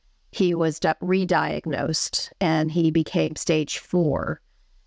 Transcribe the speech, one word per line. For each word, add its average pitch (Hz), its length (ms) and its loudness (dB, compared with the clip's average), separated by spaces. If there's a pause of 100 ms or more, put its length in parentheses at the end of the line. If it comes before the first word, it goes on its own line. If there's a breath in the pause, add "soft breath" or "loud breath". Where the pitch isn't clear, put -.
(320)
he 180 240 2
was 160 240 0
di-, 165 200 0
re-diagnosed 156 1400 -2
and 160 300 2
he 165 180 2
became 156 460 0
stage 156 420 -2
four. 156 640 -2 (460)